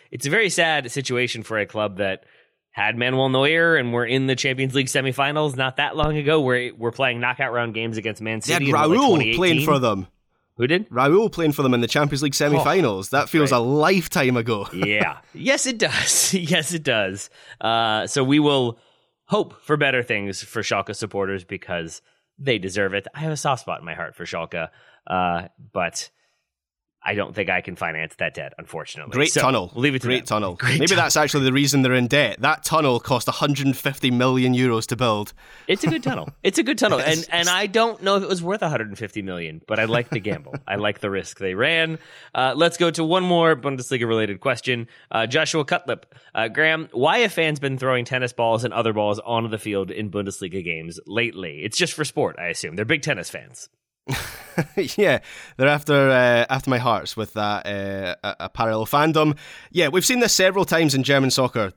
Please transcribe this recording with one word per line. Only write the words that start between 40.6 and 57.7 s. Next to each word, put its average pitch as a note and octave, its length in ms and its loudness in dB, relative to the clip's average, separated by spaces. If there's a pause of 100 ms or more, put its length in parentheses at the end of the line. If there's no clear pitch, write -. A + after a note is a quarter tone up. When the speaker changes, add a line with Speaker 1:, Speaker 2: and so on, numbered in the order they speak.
Speaker 1:
I G2 80 -2
like G#2 240 0
the G#2 100 -4
risk F#2+ 300 -8
they F#2 160 -4
ran. D#3+ 420 0 (380)
Uh, C3 200 2
let's E3+ 220 2
go E3+ 140 2
to E3 120 -2
one F3 200 2
more E3+ 320 4
Bundesliga-related A#2 840 -2
question. A#2+ 480 -2 (220)
Uh, A2+ 160 0
Joshua D3 400 0
Cutlip. C3 400 -4 (300)
Uh, A2+ 140 0
Graham, D#3+ 420 0
why D3+ 280 2
have A3 140 2
fans D#3 260 0
been C3+ 200 -4
throwing B2+ 260 0
tennis B2+ 260 -2
balls A#2 320 0
and A#2 120 -4
other A2+ 180 0
balls G#2 320 0
onto A#2 240 -2
the G#2+ 80 -6
field G2 320 -4
in G#2+ 220 -8
Bundesliga F#2+ 520 -6
games E2 440 -8
lately? F#2 560 -6
It's A2 160 -4
just F3 140 -2
for D3+ 120 -4
sport, A2+ 320 -4
I F2 120 -6
assume. E2 260 -8
They're G#2+ 100 -4
big C#3+ 160 -2
tennis A2+ 300 -6
fans. - 380 -16 (380)
Speaker 2:
<laughs> C3+ 120 -4 (800)
Yeah, E3 220 4 (360)
they're C3+ 140 2
after, C#3+ 400 4
uh, B2 400 6
after C3+ 200 -2
my C3 80 2
hearts A2+ 380 0
with G#2+ 180 -6
that, G#2 320 -2
uh, G2 560 -6